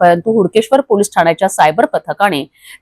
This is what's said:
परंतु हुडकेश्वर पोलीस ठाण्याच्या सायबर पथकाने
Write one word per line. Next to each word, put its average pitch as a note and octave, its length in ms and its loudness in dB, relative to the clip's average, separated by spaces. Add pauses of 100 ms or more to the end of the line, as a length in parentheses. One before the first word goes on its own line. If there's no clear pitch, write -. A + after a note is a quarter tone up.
परंतु F3 320 2
हुडकेश्वर A3 480 0
पोलीस G#3 340 -2
ठाण्याच्या E3+ 340 0
सायबर D#3+ 360 0
पथकाने D#3+ 600 -4 (380)